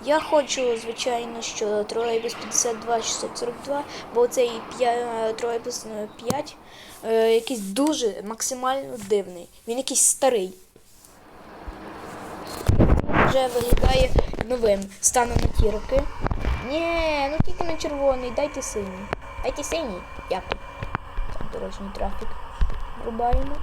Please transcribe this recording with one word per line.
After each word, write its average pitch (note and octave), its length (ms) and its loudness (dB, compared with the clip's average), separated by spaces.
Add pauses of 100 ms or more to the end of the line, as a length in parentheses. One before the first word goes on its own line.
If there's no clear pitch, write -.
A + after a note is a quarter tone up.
Я D4 140 4
хочу, C4 580 2
звичайно, A#3 640 -4
що G#3 420 -2
тролейбус A3+ 500 -2
п'ятдесят A3 460 -2
два A3+ 220 0
шістсот - 360 -6
сорок A#3+ 180 -6 (100)
два, C#4+ 180 -4 (300)
бо A#3+ 140 4
цей A#3+ 240 2 (260)
п'я-, A#3 560 0
тролейбус, A#3+ 520 -4
е, G#3+ 220 -8 (100)
п'ять, C4 380 -4 (480)
е, A3+ 300 4
якийсь A3+ 260 0
дуже A3 640 0
максимально B3+ 720 -4 (120)
дивний. F#3 400 -2 (180)
Він A#3 100 -2
якийсь - 260 0
старий. G#3+ 500 2 (2250)
Він - 480 6
вже C4 200 4
виглядає B3+ 640 6 (380)
новим, A3+ 300 4 (220)
станом A#3+ 360 4
на - 260 4
ті - 60 8
роки. A4+ 340 2 (680)
Ні, D#4+ 640 0
ну D#4 140 -4
тільки F4 180 4
на D#4+ 140 0
червоний, C#4 580 0
дайте C#4+ 260 -4
синій. G3 440 -8 (380)
Дайте C#4 200 -4
синій. B3+ 380 -6 (280)
Дякую. - 320 -6 (720)
Так, - 200 -2
дорожній G3 420 -8
трафік. G3 320 -4 (760)
Врубаємо. B3 600 0